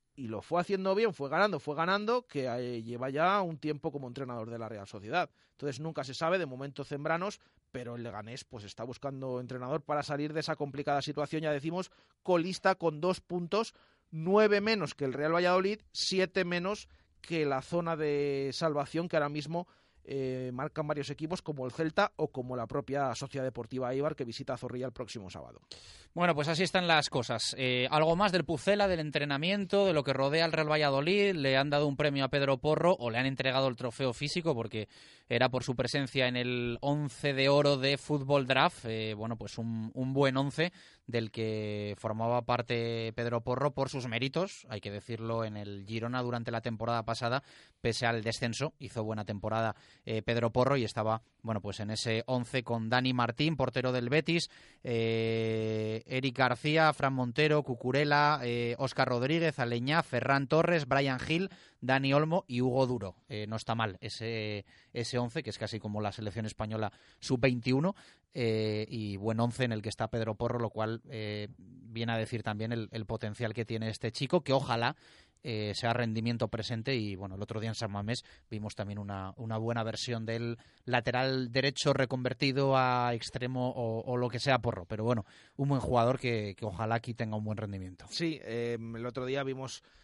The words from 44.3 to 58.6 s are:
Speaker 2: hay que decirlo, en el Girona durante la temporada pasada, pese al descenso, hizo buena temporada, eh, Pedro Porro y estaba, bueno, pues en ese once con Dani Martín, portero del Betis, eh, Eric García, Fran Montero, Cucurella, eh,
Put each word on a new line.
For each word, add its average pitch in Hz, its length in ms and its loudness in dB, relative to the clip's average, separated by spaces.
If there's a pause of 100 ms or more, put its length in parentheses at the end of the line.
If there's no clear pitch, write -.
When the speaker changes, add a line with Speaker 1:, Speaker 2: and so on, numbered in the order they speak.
Speaker 2:
hay 107 100 -6
que 107 100 -8
decirlo, 113 540 -4
en 107 120 -6
el 101 300 -10
Girona 113 340 -2
durante 120 300 -2
la 117 120 -2
temporada 113 420 0
pasada, 117 400 -2 (360)
pese 120 260 0
al 117 180 2
descenso, 117 560 -2
hizo 117 240 -6
buena 107 200 -4
temporada, 107 520 0 (280)
eh, 110 180 -2
Pedro 117 280 2
Porro 123 260 4
y 131 60 2
estaba, 110 400 0 (200)
bueno, 110 180 -2
pues 101 180 -6
en 104 140 -6
ese 113 340 -2
once 127 380 -2
con 117 240 -2
Dani 127 240 4
Martín, 123 440 2
portero 127 360 2
del 123 160 0
Betis, 160 420 2 (320)
eh, 113 1200 0
Eric 131 320 -2
García, 151 540 4
Fran 139 200 0
Montero, 143 500 2
Cucurella, 147 800 2
eh, 120 360 0